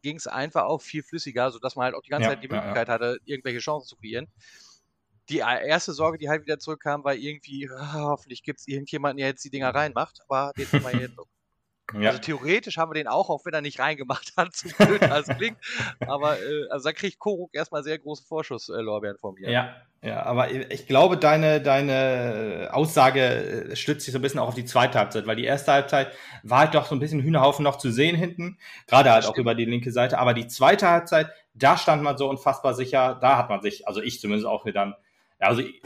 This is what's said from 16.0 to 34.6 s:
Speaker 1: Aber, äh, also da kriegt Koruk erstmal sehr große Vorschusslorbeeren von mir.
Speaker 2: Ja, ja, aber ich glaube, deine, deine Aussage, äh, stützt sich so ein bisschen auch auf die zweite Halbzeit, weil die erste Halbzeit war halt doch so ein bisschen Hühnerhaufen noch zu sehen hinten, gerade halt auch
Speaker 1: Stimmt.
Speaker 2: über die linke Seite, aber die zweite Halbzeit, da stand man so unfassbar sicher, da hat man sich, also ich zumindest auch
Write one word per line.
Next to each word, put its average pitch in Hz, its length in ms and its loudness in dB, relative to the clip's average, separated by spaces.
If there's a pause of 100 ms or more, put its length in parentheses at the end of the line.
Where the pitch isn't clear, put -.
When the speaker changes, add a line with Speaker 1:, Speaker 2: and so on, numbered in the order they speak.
Speaker 1:
Aber, 143 360 -2
äh, 139 320 -6
also 143 200 -4
da - 20 -4
kriegt 180 260 -8
Koruk 180 380 -6
erstmal 151 260 -6
sehr 156 160 -6
große 143 280 -14
Vorschusslorbeeren 107 920 -6
von 98 180 -12
mir. 95 140 -10
Speaker 2:
Ja, 123 240 -2 (280)
ja, 110 220 -6
aber 123 280 0
ich - 340 -8
glaube, 170 300 6
deine, 151 460 4
deine 127 1120 0
Aussage, 135 480 4 (500)
äh, - 60 -10
stützt 147 260 -4
sich 131 80 -10
so 127 80 -4
ein - 20 -4
bisschen 135 200 -2
auch 117 80 -2
auf 123 40 -8
die 123 120 -8
zweite 127 340 2
Halbzeit, 104 280 -2
weil 110 100 -2
die 120 80 -6
erste 139 260 0
Halbzeit 139 400 2 (320)
war 120 160 4
halt 156 160 4
doch 147 120 4
so 160 60 -4
ein 135 60 -2
bisschen 151 220 -2
Hühnerhaufen 143 420 4
noch 143 140 2
zu 127 120 -2
sehen 151 280 2
hinten, 175 400 -6 (280)
gerade 135 260 8
halt 113 120 8
auch 107 60 0
Speaker 1:
Stimmt. 123 160 -2
Speaker 2:
über 117 100 2
die 117 80 0
linke 120 300 -2
Seite, 123 260 2
aber 123 140 6
die 117 140 -2
zweite 180 420 6
Halbzeit, 170 420 2 (220)
da 139 240 6
stand 151 260 2
man 139 140 0
so 135 120 -2
unfassbar 135 440 0
sicher, 127 480 0
da 131 160 6
hat 120 120 0
man 101 120 -2
sich, 104 260 -4
also 104 140 -6
ich - 180 -8
zumindest 107 260 -2
auch 107 200 -4